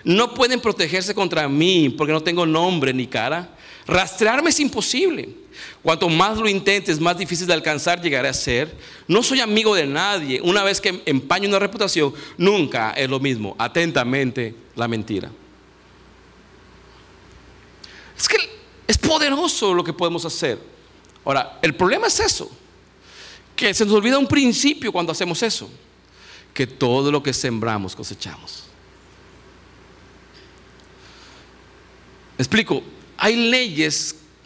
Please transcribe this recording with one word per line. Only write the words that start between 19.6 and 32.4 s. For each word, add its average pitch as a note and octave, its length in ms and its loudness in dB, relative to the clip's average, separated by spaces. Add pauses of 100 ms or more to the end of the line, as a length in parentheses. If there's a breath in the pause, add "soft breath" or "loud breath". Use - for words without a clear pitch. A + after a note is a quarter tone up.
lo F3 100 2
que E3 100 -6
podemos E3+ 320 -2
hacer. D3+ 340 -4 (640)
Ahora, C#3 360 -2
el E3 140 0
problema C4+ 320 0
es - 120 0
eso, - 300 -2 (1040 loud breath)
que G#3+ 180 0
se G#3+ 120 2
nos G#3 80 2
olvida A3 240 4
un C#4 100 2
principio C#4 640 2
cuando E3 200 -2
hacemos E3+ 320 -4
eso, G3+ 260 -4 (840 loud breath)
que B2+ 140 -2
todo C3 440 0
lo D3 120 0
que C3+ 100 -2
sembramos A2 640 -4
cosechamos. - 680 -14 (3750 loud breath)
Me C3 60 0